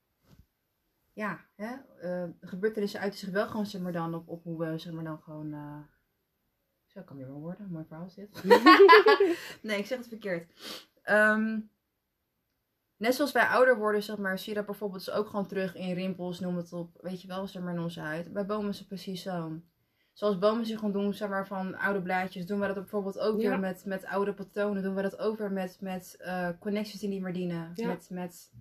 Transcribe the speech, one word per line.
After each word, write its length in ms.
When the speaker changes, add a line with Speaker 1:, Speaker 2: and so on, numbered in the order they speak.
Speaker 1:
ja, 280
hè, 180
eh, 280
gebeurtenissen 600
uiten 180
zich 120
wel 180
gewoon, 180
zeg 140
maar 120
dan, 220
op, 140
op 140
hoe 160
we, 200
zeg 140
maar 120
dan 180
gewoon, 300
eh, 260
zo, 160
kan 140
weer 120
mijn 120
woorden, 300
mooi 140
verhaal 220
is 80
dit. 280
<laughs> 640
Nee, 160
ik 80
zeg 120
het 100
verkeerd. 440
Ehm, 580
net 180
zoals 180
wij 140
ouder 320
worden, 240
zeg 160
maar, 200
zie 100
je 100
dat 80
bijvoorbeeld 380
dus 100
ook 120
gewoon 200
terug 280
in 200
rimpels, 460
noem 160
het 160
op, 280
weet 220
je 60
wel, 180
zeg 160
maar, 120
in 60
onze 200
huid. 320
Bij 140
bomen 240
is 80
het 100
precies 340
zo. 380
Zoals 260
bomen 280
zich 120
gewoon 140
doen, 220
zeg 140
maar, 180
van 280
oude 280
blaadjes, 440
doen 120
wij 100
dat 80
bijvoorbeeld 420
ook 220
Speaker 2:
Ja. 80
Speaker 1:
weer 100
met, 260
met 200
oude 300
patronen, 480
doen 120
wij 80
dat 160
ook 200
weer 140
met, 280
met, 380
eh, 300
connecties 400
die 80
niet 140
meer 100
dienen, 420
Speaker 2:
Ja. 140
Speaker 1:
met, 220
met 500